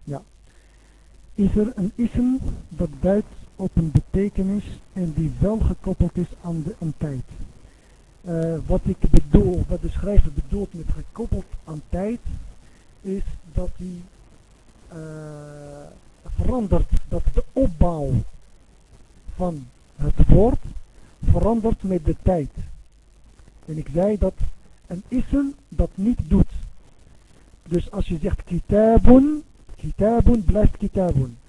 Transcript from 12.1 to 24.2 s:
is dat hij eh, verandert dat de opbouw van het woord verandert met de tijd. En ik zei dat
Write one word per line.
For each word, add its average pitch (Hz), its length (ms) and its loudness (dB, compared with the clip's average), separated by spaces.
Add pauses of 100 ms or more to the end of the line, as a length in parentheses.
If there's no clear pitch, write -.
is 196 220 -6 (300)
dat 180 240 -2
hij 180 240 -12 (840)
eh, 165 100 -20 (1300)
verandert - 640 2 (180)
dat - 160 -2 (100)
de - 100 4 (100)
opbouw 165 580 2 (1200)
van 160 320 -8 (280)
het - 320 4
woord 226 340 6 (640)
verandert 214 600 2
met 180 220 -2
de 165 160 0
tijd. 165 280 0 (1160)
En 156 120 -10
ik 156 160 -10
zei 196 240 0
dat 185 160 0 (540)